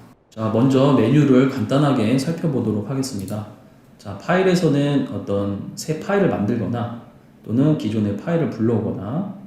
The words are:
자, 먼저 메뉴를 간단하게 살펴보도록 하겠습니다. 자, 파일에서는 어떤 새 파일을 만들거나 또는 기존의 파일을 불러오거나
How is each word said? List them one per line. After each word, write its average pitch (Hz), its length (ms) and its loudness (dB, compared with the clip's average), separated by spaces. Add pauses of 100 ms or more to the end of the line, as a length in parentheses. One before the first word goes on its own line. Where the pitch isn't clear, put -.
(300)
자, 110 200 -4
먼저 135 420 4
메뉴를 131 560 4
간단하게 127 680 0
살펴보도록 120 720 -2
하겠습니다. 107 600 -6 (500)
자, 101 200 -12
파일에서는 156 920 2
어떤 101 640 -4
새 - 240 -6
파일을 190 300 0
만들거나 117 720 -2 (420)
또는 139 320 2
기존의 104 420 -2
파일을 165 320 -2
불러오거나 110 840 -2 (100)